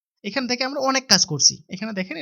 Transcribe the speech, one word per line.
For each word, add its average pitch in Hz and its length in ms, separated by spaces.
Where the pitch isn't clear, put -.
এখান 247 200
থেকে 247 200
আমরা 285 120
অনেক 262 220
কাজ 185 180
করছি, 135 240
এখানে 220 240
দেখেন 190 240